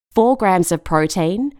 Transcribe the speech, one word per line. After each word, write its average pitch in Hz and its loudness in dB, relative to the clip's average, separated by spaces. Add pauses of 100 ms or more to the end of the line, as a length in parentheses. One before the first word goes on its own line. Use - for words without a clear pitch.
(140)
four 240 2
grams 185 0
of 165 -2
protein, 170 -2